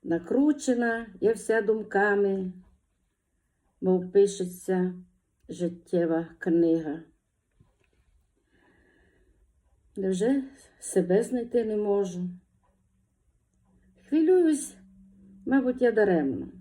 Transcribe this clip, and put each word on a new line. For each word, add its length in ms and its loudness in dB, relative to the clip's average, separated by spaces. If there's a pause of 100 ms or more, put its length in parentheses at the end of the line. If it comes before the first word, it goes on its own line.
Накручена 1040 0 (140)
я 120 2
вся 280 -2
думками, 920 0 (1300)
мов 300 0
пишеться 800 0 (560)
життєва 800 -4 (120)
книга. 600 0 (3000)
Невже 480 0 (360)
себе 440 0
знайти 420 -4
не 120 -4
можу? 520 -2 (1800)
Хвилююсь, 680 4 (680)
мабуть, 360 0
я 100 4
даремно. 560 2 (140)